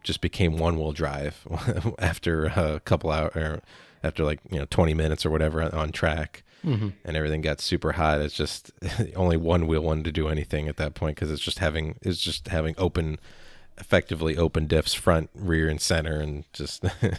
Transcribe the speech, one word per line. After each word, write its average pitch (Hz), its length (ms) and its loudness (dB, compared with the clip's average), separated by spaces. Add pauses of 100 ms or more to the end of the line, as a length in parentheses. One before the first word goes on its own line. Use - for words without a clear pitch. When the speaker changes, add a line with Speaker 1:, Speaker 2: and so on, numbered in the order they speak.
Speaker 1:
just - 160 -4
became 82 380 2
one-wheel 80 340 2
drive 73 520 -4 (500)
<laughs> - 40 -14
after 82 480 0
a 78 340 0
couple 85 300 0
hour, 78 240 0
or 78 260 -2 (440)
after, 80 180 -2
like, 76 180 2 (120)
you 85 60 -2
know, 71 120 -2
twenty 80 240 4
minutes 78 320 0
or 78 40 2
whatever 78 320 2
on, 80 100 0
on 78 200 -2
track, 78 520 -2 (200)
Speaker 2:
Mm-hmm. 110 240 0 (160)
Speaker 1:
and 80 120 -4
everything 78 240 0
got 78 200 -2
super 82 320 0
hot. 78 280 2
It's 73 140 -2
just - 380 -6 (220)
<laughs> - 220 -2
only 90 200 4
one 82 320 2
wheel 80 120 2
wanted 78 260 0
to 78 60 -2
do 78 140 0
anything 76 400 -2
at 76 120 -4
that 76 140 -2
point 76 240 -2
'cause 76 140 -4
it's 73 100 -4
just - 200 -4
having, 78 420 -2
it's 87 180 -2
just - 280 -4
having 80 280 0
open, 82 440 0 (580)
effectively 80 580 0
open 80 300 2
diffs 78 280 4
front, 80 420 2
rear, 82 320 2
and 76 120 -2
center, 80 380 0
and 76 340 -4
just - 320 -8 (340)